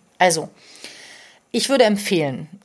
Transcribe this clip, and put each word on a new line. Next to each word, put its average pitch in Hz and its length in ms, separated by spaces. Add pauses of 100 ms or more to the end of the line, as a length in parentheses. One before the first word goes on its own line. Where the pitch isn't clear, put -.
(180)
Also, 160 300 (1040)
ich 233 180
würde 262 140
empfehlen, 170 640 (160)